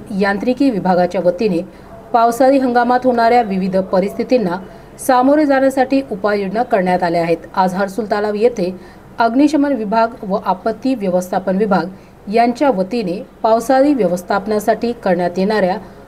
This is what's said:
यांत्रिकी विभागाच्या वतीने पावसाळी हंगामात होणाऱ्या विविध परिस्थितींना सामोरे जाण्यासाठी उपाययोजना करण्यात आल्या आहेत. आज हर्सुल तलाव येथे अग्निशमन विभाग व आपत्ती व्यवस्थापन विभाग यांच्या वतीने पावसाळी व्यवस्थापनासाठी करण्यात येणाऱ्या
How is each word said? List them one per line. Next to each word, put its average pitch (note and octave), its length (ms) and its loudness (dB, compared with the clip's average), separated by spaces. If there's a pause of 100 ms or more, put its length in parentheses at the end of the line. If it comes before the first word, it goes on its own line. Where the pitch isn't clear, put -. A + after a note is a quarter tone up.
(200)
यांत्रिकी G#3+ 500 0
विभागाच्या F3+ 560 0
वतीने F3 340 0 (540)
पावसाळी A#3+ 440 4
हंगामात B3 460 2
होणाऱ्या A#3+ 380 4
विविध F#3+ 360 -2
परिस्थितींना F#3+ 800 0 (500)
सामोरे C4+ 380 4
जाण्यासाठी C4+ 560 2 (100)
उपाययोजना G#3 520 -2
करण्यात F3+ 400 0
आल्या E3+ 180 0
आहेत. E3+ 160 0 (180)
आज F#3 180 0
हर्सुल G3 320 -4
तलाव G#3 280 -2
येथे G#3 460 -2 (400)
अग्निशमन C#4+ 540 2
विभाग A3+ 340 0 (160)
व G3 220 -4
आपत्ती A3 500 -2
व्यवस्थापन F#3 600 -2
विभाग F#3+ 280 0 (480)
यांच्या A#3+ 360 2
वतीने F#3+ 560 -4 (180)
पावसाळी C4 500 4
व्यवस्थापनासाठी G#3 1000 -2
करण्यात F3+ 460 -2
येणाऱ्या G3 400 0 (300)